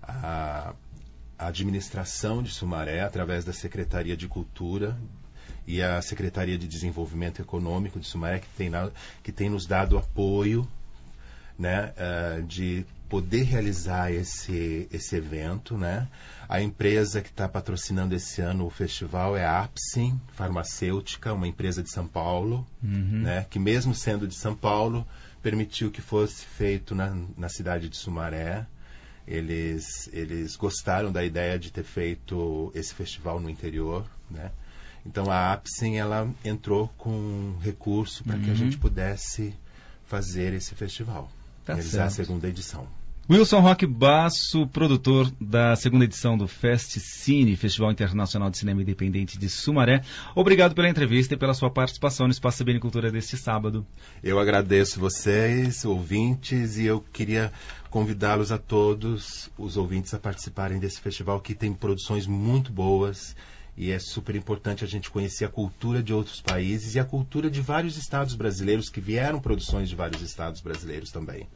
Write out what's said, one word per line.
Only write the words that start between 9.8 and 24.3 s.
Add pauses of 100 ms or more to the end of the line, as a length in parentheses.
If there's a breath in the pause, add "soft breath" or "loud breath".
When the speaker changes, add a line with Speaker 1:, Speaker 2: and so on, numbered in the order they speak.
Speaker 1:
apoio, (920 soft breath)
né,
eh,
de (240)
poder
realizar
esse,
esse
evento,
né? (420 loud breath)
A
empresa
que
tá
patrocinando
esse
ano
o
festival
é
a
Apsin (140)
Farmacêutica,
uma
empresa
de
São
Paulo, (180)
Speaker 2:
Uhum.
Speaker 1:
né?
Que
mesmo
sendo
de